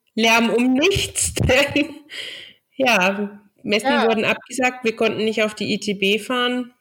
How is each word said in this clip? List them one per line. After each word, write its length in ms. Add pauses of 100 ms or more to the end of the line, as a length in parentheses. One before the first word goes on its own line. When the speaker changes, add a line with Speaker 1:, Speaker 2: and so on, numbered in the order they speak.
(160)
Speaker 1:
Lärm 340
um 240
nichts, 600
<laughs> 420
denn, 200 (800)
ja, 640 (220)
Messen 260
Speaker 2:
Ja. 180
Speaker 1:
wurden 180
abgesagt, 600
wir 100
konnten 300
nicht 180
auf 120
die 180
I 60
T 160
B 240
fahren. 600